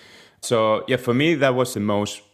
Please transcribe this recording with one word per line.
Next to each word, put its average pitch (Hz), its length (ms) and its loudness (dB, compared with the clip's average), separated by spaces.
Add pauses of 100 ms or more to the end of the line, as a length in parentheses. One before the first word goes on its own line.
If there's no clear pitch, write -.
(420)
So, 110 460 0
yeah, 131 100 0
for 120 180 -2
me, 151 180 2
that 135 220 2
was 123 180 0
the 107 60 -6
most 104 420 -2 (120)